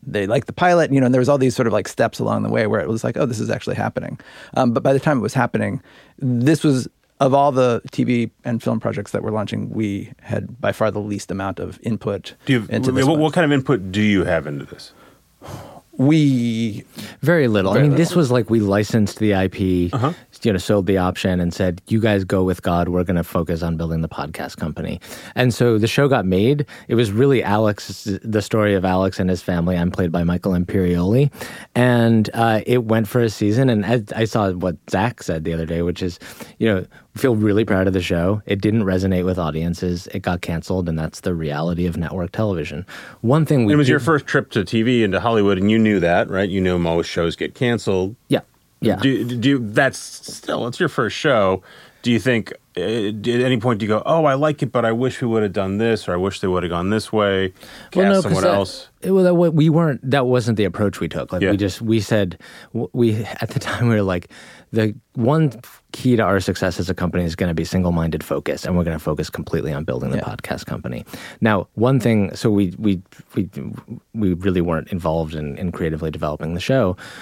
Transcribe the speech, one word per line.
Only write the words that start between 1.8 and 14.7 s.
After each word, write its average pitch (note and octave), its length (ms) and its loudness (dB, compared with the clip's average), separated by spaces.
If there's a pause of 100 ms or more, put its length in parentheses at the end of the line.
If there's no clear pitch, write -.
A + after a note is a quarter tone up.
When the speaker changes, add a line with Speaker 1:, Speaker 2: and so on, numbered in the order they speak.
Speaker 1:
steps - 320 -2
along G#2+ 240 0
the G#2+ 60 -2
way A2+ 180 0
where G#2+ 120 0
it - 80 -4
was A2+ 140 -4
like, A#2 140 -4
"Oh, D3+ 100 0
this A2+ 140 -4
is A2+ 100 -4
actually - 240 -6
happening." - 460 -6 (340)
Um, B2 180 2
but A#2 120 -2
by C3+ 80 4
the C#3 80 2
time D3 180 0
it G#2+ 40 0
was G#2 120 -4
happening, G#2 480 -2 (380)
this B2+ 420 2
was C3+ 240 2 (340)
of C3+ 140 4
all C#3+ 180 4
the B2 280 2 (120)
T C3+ 100 -2
V A#2 280 0 (140)
and A#2 160 -4
film A#2 200 -2
projects G#2 320 -6
that G2+ 100 -4
we're G#2+ 80 -6
launching, G#2+ 400 -4
we G2+ 400 -4 (120)
had G2+ 380 -8
by G2+ 120 -2
far G#2+ 180 0
the G2+ 100 -6
least G#2 300 -8
amount F#2+ 300 -6
of F2+ 220 -10
input G2+ 520 -6 (120)
Speaker 2:
Do C#3 60 0
you, A2+ 160 0
Speaker 1:
into - 220 0
Speaker 2:
wh-, - 60 0
Speaker 1:
this - 80 2
Speaker 2:
what, D3 80 4
Speaker 1:
one. D3+ 80 2
Speaker 2:
what D#3 120 2
kind F3+ 120 2
of D3 80 2
input B2+ 400 0
do G#2 100 0
you G2+ 220 4
have D#2+ 240 0
into C#2+ 160 -8
this? - 280 -18 (1080)